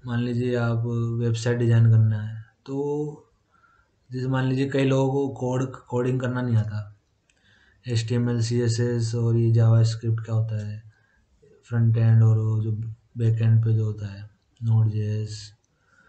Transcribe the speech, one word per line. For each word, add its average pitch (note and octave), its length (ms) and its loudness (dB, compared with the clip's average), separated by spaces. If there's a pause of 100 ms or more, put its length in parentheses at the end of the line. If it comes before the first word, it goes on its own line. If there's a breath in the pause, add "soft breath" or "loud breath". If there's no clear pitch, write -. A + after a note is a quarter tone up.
मान A#2+ 140 -4
लीजिए B2 360 -2
आप A#2 300 -2 (340)
website A#2+ 380 -2
design A#2 320 4
करना A2 320 4
है, A2 220 -12 (220)
तो D3 540 -6 (920 soft breath)
जैसे B2+ 160 -4
मान C3 160 -2
लीजिए C3 260 0
कई C3+ 140 0
लोगों C3+ 280 0
को C#3 160 -2
code, B2+ 480 -4
coding B2+ 440 -4
करना B2 220 -4
नहीं A#2+ 140 0
आता, G#2 400 -4 (920 soft breath)
एचटीएमएल, A#2+ 520 -2
सीएसएस A#2 760 -2
और A#2 220 0
ये A#2 160 2
JavaScript A2+ 680 2
क्या A2+ 140 -8
होता A2 320 -2
है, G#2+ 160 -12 (840 soft breath)
front A#2 280 2
end A2+ 260 6
और A2 160 6
वो A2 240 0
जो A2 100 -2 (440)
back A2+ 260 0
end A2+ 220 4
पे A2+ 100 2
जो A2 100 0
होता G#2 220 -6
है, G2+ 240 -14 (340)
Node.js, G#2+ 680 0 (800 soft breath)